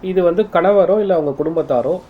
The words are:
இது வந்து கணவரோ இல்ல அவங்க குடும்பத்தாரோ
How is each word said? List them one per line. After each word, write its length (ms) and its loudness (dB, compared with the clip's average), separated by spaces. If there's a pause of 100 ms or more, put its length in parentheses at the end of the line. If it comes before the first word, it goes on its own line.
இது 200 -2
வந்து 200 2
கணவரோ 560 2
இல்ல 160 0
அவங்க 300 -2
குடும்பத்தாரோ 640 -2